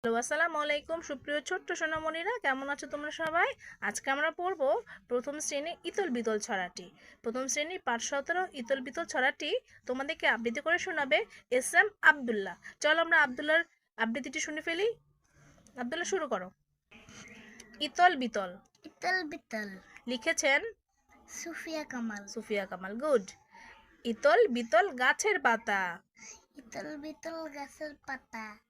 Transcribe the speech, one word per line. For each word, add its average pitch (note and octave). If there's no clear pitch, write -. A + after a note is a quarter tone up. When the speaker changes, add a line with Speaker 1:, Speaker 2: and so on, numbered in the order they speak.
Speaker 1:
হ্যালো, A#3
আসসালামু D#4
আলাইকুম D4
সুপ্রিয় D4
ছোট্ট F#4
সোনামণিরা, D#4+
কেমন C4+
আছো C#4+
তোমরা D4
সবাই? E4
আজকে -
আমরা D4
পড়বো E4+
প্রথম B3+
শ্রেণী D4+
ইতল F4
বিতল A3+
ছড়াটি। F#3
প্রথম A#3+
শ্রেণীর D4+
পাঠ -
সতেরো E4
ইতল C4+
বিতল C#4
ছড়াটি D4
তোমাদেরকে C#4
আবৃত্তি A#3
করে E4
শোনাবে D#4
এস B3+
এম G4
আব্দুল্লাহ। A#3
চলো D#4
আমরা E4
আব্দুল্লাহর D4+
আবৃত্তিটি B3+
শুনে D4+
ফেলি। F4
আব্দুল্লাহ, C#4
শুরু E4
করো। F#3
ইতল F4
বিতল। A3
Speaker 2:
ইতল F4+
বিতল। A3
Speaker 1:
লিখেছেন C#4
Speaker 2:
সুফিয়া D#4+
কামাল। A3+
Speaker 1:
সুফিয়া G#3
কামাল, F#3+
গুড। B3
ইতল C#4
বিতল B3
গাছের D4
পাতা। A3+
Speaker 2:
ইতল C#4+
বিতল D#4
গাছের C#4+
পাতা। C4